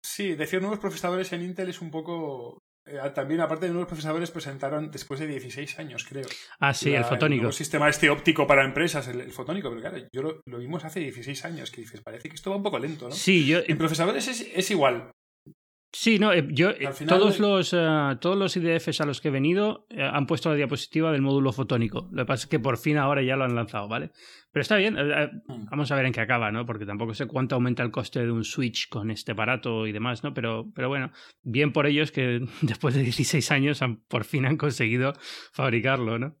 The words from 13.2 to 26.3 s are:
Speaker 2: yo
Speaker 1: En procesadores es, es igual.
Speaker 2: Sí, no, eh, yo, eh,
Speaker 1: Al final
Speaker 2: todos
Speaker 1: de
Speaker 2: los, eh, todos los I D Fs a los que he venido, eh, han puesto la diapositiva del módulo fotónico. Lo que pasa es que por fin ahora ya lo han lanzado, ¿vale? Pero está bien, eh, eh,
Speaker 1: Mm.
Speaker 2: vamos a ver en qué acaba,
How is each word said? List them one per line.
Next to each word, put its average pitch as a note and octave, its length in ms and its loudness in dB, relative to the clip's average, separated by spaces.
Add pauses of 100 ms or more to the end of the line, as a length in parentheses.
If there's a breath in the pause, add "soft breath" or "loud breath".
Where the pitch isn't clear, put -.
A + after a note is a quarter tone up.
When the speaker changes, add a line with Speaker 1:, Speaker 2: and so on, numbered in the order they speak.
Speaker 2:
yo D#3+ 200 4
Speaker 1:
En D3 120 2
procesadores E3 500 2
es, B3 260 -6
es F3+ 160 0
igual. C#3 400 2 (840)
Speaker 2:
Sí, A3 240 4
no, G#3+ 120 4
eh, E3 200 4
yo, D#3+ 200 4
eh, C#3 180 -4
Speaker 1:
Al C3+ 40 -4
final D#3+ 260 4
Speaker 2:
todos G3+ 200 6
Speaker 1:
de - 20 0
Speaker 2:
los, G3 320 4
eh, D#3 480 4
todos F#3 160 2
los G3 180 0
I F3+ 60 0
D E3 180 2
Fs E3 220 -2
a D3+ 60 2
los C#3 160 -4
que D#3 60 0
he - 20 2
venido, F3+ 580 2
eh, - 140 -6
han C#3 240 0
puesto D#3+ 240 0
la D3+ 60 4
diapositiva C#3+ 540 0
del C#3 120 2
módulo C#3 300 4
fotónico. A#2+ 600 -2
Lo B2+ 120 -2
que - 20 -2
pasa C3 180 -2
es - 60 -12
que D#3 80 2
por A#2+ 180 0
fin D3+ 220 2
ahora C#3 240 2
ya B2+ 120 2
lo C3+ 100 0
han A#2+ 100 0
lanzado, G#2+ 340 -4
¿vale? B2+ 220 -4 (420 loud breath)
Pero C#3+ 80 2
está G#3+ 160 2
bien, G3+ 220 2
eh, - 20 -2
eh, D3 300 0 (180)
Speaker 1:
Mm. A2 220 -12
Speaker 2:
vamos C#3+ 200 -2
a C#3+ 60 2
ver C3 80 4
en B2+ 80 2
qué A2+ 80 -2
acaba, A2+ 320 2